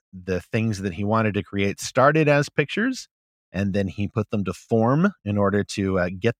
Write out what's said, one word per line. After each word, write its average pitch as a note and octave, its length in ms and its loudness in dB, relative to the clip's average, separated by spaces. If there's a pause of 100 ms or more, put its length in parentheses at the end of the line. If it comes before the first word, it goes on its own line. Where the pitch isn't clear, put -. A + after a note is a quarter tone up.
(140)
The F#2 280 -6
things A2 400 -2
that F#2+ 140 -4
he G2+ 80 -6
wanted G#2+ 320 2
to G2+ 80 -2
create G2 360 -4
started D3 480 2
as C#3+ 220 2
pictures, A3 580 -4 (460)
and G2 200 0
then G2 140 0
he G2+ 200 -4
put G#2 240 -6
them G#2 140 -2
to F2+ 80 -4
form C3 600 2 (100)
in G2+ 140 -2
order G2+ 260 2
to, F#2+ 360 -2
uh, F2+ 100 0 (100)
get A2+ 200 0